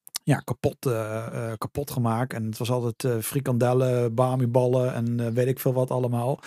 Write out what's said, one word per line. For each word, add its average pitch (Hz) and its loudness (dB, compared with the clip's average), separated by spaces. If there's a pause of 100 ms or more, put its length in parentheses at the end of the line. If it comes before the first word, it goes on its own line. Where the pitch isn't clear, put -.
(240)
ja, 139 2
kapot, - -2
eh, 113 -4
eh, 113 -6
kapot - -8
gemaakt. 117 0
En 113 -4
het 110 -4
was 120 -2
altijd, 120 -2
eh, 117 0
frikandellen, 123 2
bamiballen 127 2
en, 120 -2
eh, 117 0
weet 123 2
ik 131 0
veel 135 2
wat 127 0
allemaal. 123 -2